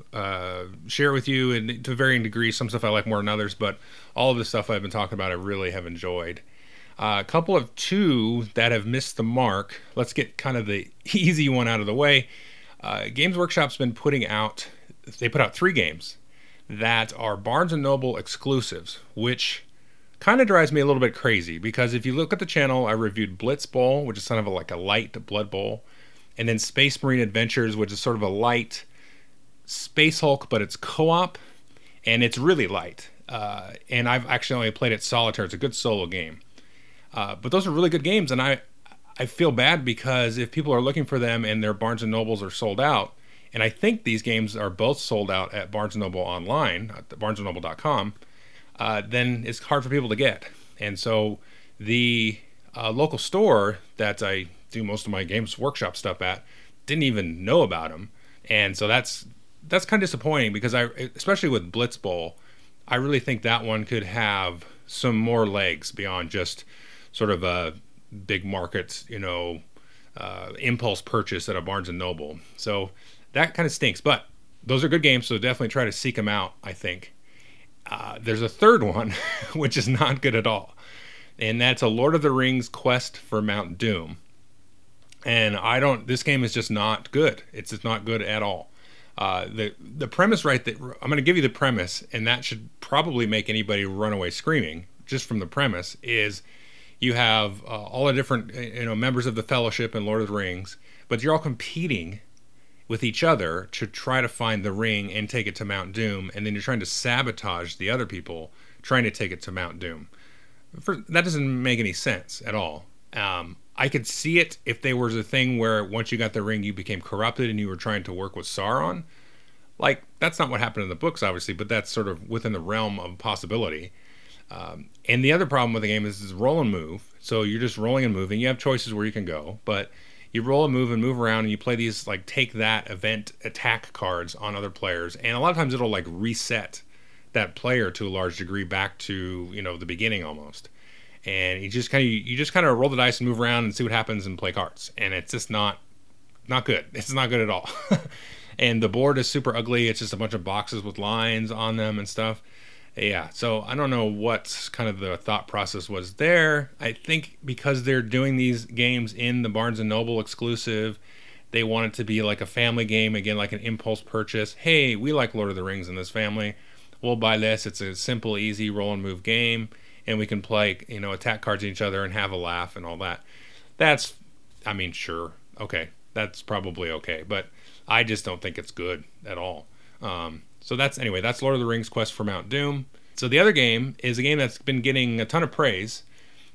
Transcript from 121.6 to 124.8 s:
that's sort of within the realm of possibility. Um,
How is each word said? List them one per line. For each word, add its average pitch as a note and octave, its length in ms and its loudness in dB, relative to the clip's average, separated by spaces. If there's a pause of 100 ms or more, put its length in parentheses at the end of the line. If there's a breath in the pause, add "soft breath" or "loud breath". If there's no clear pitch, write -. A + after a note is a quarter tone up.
that's A2 240 -2
sort G#2 160 -2
of E2+ 220 -8
within A2 240 -2
the F#2 60 -4
realm G2+ 400 -2
of F2+ 180 -10
possibility. F#2+ 720 -4 (580 loud breath)
Um, E2 400 -12 (200)